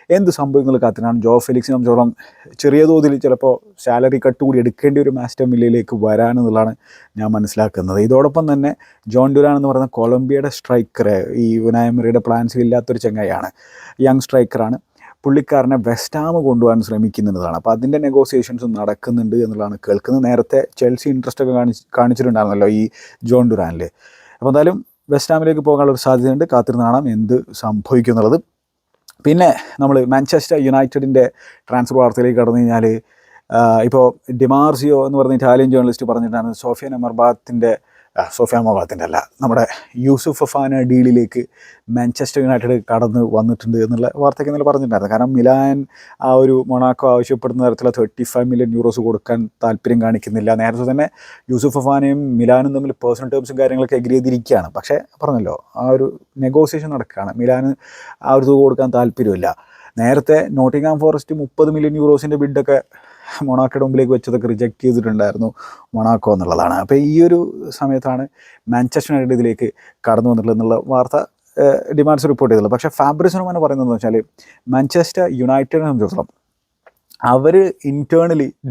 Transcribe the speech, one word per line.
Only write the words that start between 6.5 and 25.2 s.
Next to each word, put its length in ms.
ഞാൻ 180
മനസ്സിലാക്കുന്നത്. 720
ഇതോടൊപ്പം 440
തന്നെ 200
ജോൺ 220
ഡുറാൻ 240
എന്ന് 120
പറയുന്ന 180
കൊളംബിയയുടെ 580
സ്ട്രൈക്കർ, 520
ഈ 40
ഉനായ് 240
എമറിയുടെ 340
പ്ലാൻസിൽ 400
ഇല്ലാത്തൊരു 400
ചങ്ങായിയാണ്, 420
യങ് 200
സ്ട്രൈക്കറാണ്. 500
പുള്ളിക്കാരനെ 520
വെസ്റ്റ് 320
ഹാം 140
കൊണ്ടുപോകാൻ 400
ശ്രമിക്കുന്നതാണ്. 720
അപ്പോൾ 160
അതിൻ്റെ 300
നെഗോസിയേഷൻസ് 600
നടക്കുന്നുണ്ട് 640
എന്നുള്ളതാണ് 320
കേൾക്കുന്നത്. 440
നേരത്തെ 300
ചെൽസി 340
ഇൻട്രസ്റ്റ് 320
ഒക്കെ 140
കാണിച്ച്, 220
കാണിച്ചിട്ടുണ്ടായിരുന്നല്ലോ 720
ഈ 40
ജോൺ 220
ഡുറാനിൽ. 320
അപ്പോൾ 120
എന്തായാലും 260
വെസ്റ്റ് 220